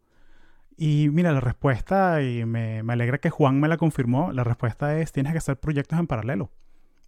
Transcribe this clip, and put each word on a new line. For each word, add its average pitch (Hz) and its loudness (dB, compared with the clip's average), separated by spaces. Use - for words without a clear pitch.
Y 151 2
mira, 170 2
la 135 2
respuesta, 151 0
y 120 -2
me, 113 -4
me 117 -2
alegra 120 0
que 165 0
Juan 139 4
me 151 4
la 165 2
confirmó, 147 0
la 127 -2
respuesta 127 -2
es, 160 -4
tienes 143 -2
que 165 -2
hacer 139 -4
proyectos 147 -2
en 170 -2
paralelo, 127 -4